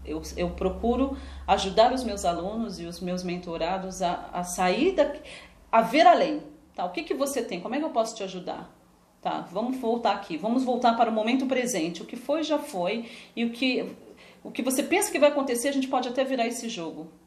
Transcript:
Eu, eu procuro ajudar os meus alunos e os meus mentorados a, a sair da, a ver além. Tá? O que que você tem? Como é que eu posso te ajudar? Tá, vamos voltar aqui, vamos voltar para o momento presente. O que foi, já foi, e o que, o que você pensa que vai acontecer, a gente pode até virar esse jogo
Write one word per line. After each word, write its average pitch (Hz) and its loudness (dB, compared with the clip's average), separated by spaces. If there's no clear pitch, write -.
Eu, 156 -8
eu 175 -2
procuro 240 0
ajudar 202 4
os 254 -2
meus 202 -4
alunos 185 -2
e 170 -8
os 170 -10
meus 180 -4
mentorados 180 -4
a, - -2
a 175 -2
sair 214 2
da, 294 4
a 226 8
ver 277 6
além. 294 6
Tá? 185 -4
O 180 -4
que 339 -8
que 330 -4
você 269 0
tem? 175 -6
Como 220 -6
é 285 -2
que 320 -2
eu 302 -4
posso 220 0
te - -8
ajudar? 185 -8
Tá, 160 -2
vamos 220 -4
voltar 226 2
aqui, 175 -4
vamos 233 2
voltar 233 4
para 226 4
o - -2
momento 233 2
presente. 214 0
O - -12
que - -12
foi, 302 -2
já - 0
foi, 202 -4
e 233 0
o 233 0
que, 247 0
o - -12
que 240 -4
você 262 0
pensa 381 2
que 339 -2
vai 294 8
acontecer, 262 -2
a 277 2
gente 269 0
pode 247 0
até 262 -2
virar 262 0
esse 233 -6
jogo 160 -10